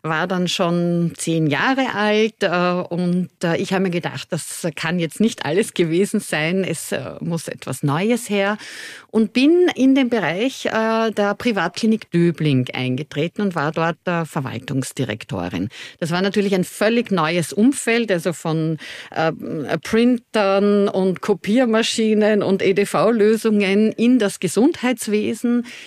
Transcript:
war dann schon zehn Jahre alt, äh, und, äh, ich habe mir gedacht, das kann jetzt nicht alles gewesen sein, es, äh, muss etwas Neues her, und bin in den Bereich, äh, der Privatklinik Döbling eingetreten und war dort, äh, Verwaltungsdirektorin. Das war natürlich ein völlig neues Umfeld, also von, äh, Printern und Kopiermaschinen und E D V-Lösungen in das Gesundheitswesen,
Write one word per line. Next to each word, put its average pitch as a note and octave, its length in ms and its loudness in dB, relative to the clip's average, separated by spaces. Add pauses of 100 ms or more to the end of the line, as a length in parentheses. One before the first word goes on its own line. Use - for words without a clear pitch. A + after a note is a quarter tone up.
war D#3+ 260 -2
dann F3+ 180 0
schon F3 720 0
zehn E3 320 0
Jahre A#3 480 0
alt, G#3+ 480 0
äh, F#3 40 2
und, F3+ 800 0 (120)
äh, E3+ 140 0
ich D#3+ 160 -2
habe F#3+ 100 2
mir F#3+ 80 0
gedacht, D3 400 -6
das - 460 -6
kann E3+ 240 -2
jetzt E3 180 -6
nicht A3 260 0
alles E3 300 -2
gewesen F3+ 460 0
sein, E3+ 420 -2
es, E3 300 -6
äh, - 260 -6
muss E3 300 -6
etwas - 340 -10
Neues G3 480 -2
her, G3+ 260 0 (540)
und A3 220 2
bin E4 420 4
in C4 200 4
den C4 140 2
Bereich, G#3+ 580 -2
äh, A3+ 440 0
der G3+ 240 0
Privatklinik G#3+ 760 -2
Döbling D#3 640 2
eingetreten C#3+ 680 -4
und G3 120 0
war D#3 180 -2
dort, E3 240 0 (100)
äh, E3+ 180 -2
Verwaltungsdirektorin. A2+ 1400 -4 (300)
Das E3 120 -4
war F3 120 0
natürlich G3 320 0
ein F3+ 100 2
völlig A#3 460 0
neues E3+ 420 0
Umfeld, A#3 600 2
also F3 200 -2
von, D#3+ 460 -2 (320)
äh, D#3+ 220 -2 (500)
Printern G3+ 1080 2
und F#3+ 320 0
Kopiermaschinen G#3+ 1200 2
und F#3+ 200 2
E F#3+ 120 4
D G3+ 120 2
V-Lösungen G#3 1080 2
in B3 260 4
das G3+ 220 0
Gesundheitswesen, A#3+ 1300 0 (200)